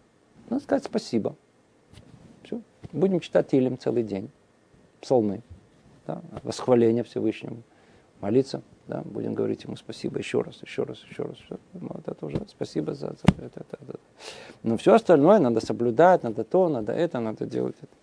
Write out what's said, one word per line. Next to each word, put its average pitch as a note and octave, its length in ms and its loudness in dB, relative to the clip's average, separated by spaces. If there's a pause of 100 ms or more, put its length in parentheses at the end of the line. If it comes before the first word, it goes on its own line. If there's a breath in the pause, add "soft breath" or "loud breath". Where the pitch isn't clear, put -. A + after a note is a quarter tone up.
(500)
Надо C#4 140 -4
сказать C#4 200 -2
спасибо. - 520 -4 (1040)
Всё. A#3 180 -10 (320)
Будем F3+ 280 0
читать - 280 0
Тилим B2+ 300 2
целый A#2+ 240 -2
день. G2+ 260 -6 (720)
Псалмы. G#2+ 400 0 (640)
Да? A#2 140 -8 (220)
Восхваление A#2 640 2
Всевышнему. A2+ 580 -6 (580 soft breath)
Молиться. A#2 400 -2 (280)
Да? - 160 -8
Будем A2 300 -8
говорить A2 300 -4
ему B2 120 -12
спасибо - 420 -10
ещё - 240 -4
раз, - 200 -16
ещё - 220 -8
раз, B2 240 -12
ещё - 160 -10
раз. - 120 -12
Всё. - 220 -16 (160)
Вот F3 340 -12
это - 180 -10
уже D3 220 -6
спасибо - 460 -8
за, C#3 120 -10
за - 380 2
это, - 160 -14
это, - 180 -16 (100)
это. - 100 -12 (680 loud breath)
Но A2+ 120 2
всё F#3+ 180 6
остальное F3+ 440 8
надо A#2+ 220 2
соблюдать, A#2+ 640 4
надо A2+ 180 -4
то, F3+ 260 2
надо A#2 240 -2
это, D3 280 -2
надо A2 260 -6
делать B2 340 -4
это. - 120 -20 (100)